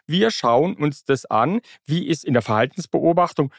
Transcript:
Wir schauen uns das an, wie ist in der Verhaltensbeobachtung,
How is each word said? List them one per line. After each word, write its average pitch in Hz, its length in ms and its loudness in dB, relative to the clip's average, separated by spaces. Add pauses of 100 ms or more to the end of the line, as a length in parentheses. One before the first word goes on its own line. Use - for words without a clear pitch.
Wir 202 240 2
schauen 131 440 2
uns 147 280 -4
das 135 220 -2
an, 131 340 0 (260)
wie 165 220 -2
ist 160 160 -4
in 147 100 -2
der 120 100 2
Verhaltensbeobachtung, 160 1160 0